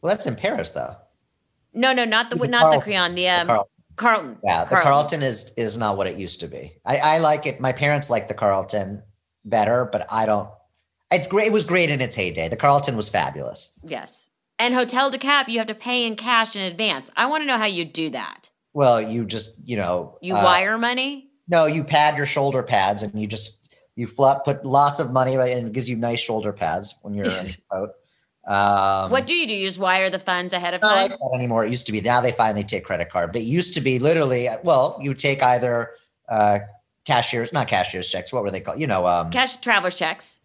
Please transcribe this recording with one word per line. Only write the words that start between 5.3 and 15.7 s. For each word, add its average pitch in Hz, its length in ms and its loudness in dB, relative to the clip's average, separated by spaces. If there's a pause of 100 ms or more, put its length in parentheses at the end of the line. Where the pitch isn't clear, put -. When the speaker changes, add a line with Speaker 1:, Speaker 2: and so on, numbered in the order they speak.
Speaker 1:
is 113 200 -4
not 107 200 0
what 98 100 -2
it 90 120 -6
used 92 220 -10
to 85 60 -10
be. 69 260 -14 (140)
I, 131 120 2
I 156 200 4
like 151 280 2
it. 131 140 -6
My 131 120 0
parents 143 360 0
like 113 200 0
the - 60 -6
Carlton 98 680 -2 (420)
better, 113 480 0
but 104 180 -4
I 110 160 0
don't. 104 220 0 (640)
It's 175 160 0
great. 208 220 0
It 226 40 0
was 208 120 2
great 170 260 2
in 143 100 -2
its 123 160 -4
heyday. 85 320 -4
The 113 80 -4
Carlton 139 400 2
was 104 120 -4
fabulous. 69 760 -4
Speaker 2:
Yes. 139 460 -12 (280)
And 247 160 2
Hotel 254 360 2
de 247 80 -6
Cap, 277 300 0
you 226 100 -2
have 220 80 -2
to 220 80 -6